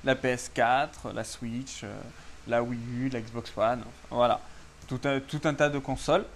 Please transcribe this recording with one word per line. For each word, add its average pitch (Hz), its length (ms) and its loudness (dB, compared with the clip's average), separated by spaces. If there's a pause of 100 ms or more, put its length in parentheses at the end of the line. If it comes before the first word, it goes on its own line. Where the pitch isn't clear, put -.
la 135 100 6
P 131 140 0
S 123 240 -2
quatre, 127 600 2
la 110 120 -4
Switch, 120 600 -8
euh, 104 160 -8 (460)
la 117 160 4
Wii 120 160 -2 (200)
U, 135 100 0
la 120 140 -2
Xbox 117 340 -8
One, 117 240 2
enfin, 117 360 -10
voilà. 120 220 6 (480)
Tout 127 180 -4
un, 139 160 4
tout 143 240 -4
un 151 100 4
tas 147 160 6
de 147 80 -2
consoles. 147 580 2